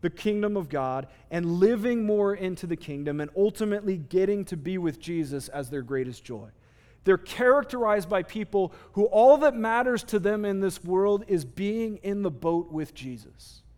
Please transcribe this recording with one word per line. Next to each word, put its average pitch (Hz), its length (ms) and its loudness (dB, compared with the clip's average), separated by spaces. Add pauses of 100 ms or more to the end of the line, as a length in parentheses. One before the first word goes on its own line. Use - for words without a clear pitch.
the 170 100 -2
kingdom 208 440 -2
of 175 140 -4
God 131 380 -4 (240)
and 170 280 -2
living 226 460 2
more 208 300 2
into 185 320 -6
the 165 80 -4
kingdom 147 440 -6
and 147 160 -6
ultimately 208 640 -2
getting 190 480 0
to 185 100 -8
be 165 220 -6
with 170 220 -4
Jesus 143 500 -6
as 139 220 -8
their 143 100 -6
greatest 127 420 -4
joy. 110 260 -12 (540)
They're 190 140 6
characterized 240 880 2
by 190 140 0
people 190 520 -2 (200)
who 202 120 2
all 254 320 8
that 285 180 4
matters 233 500 0
to 214 140 0
them 208 260 0
in 196 140 -2
this 190 240 -2
world 202 440 2
is 170 180 0
being 208 580 -4
in 202 180 -4
the 196 80 0
boat 165 420 -2
with 156 220 -6
Jesus. - 680 -16 (140)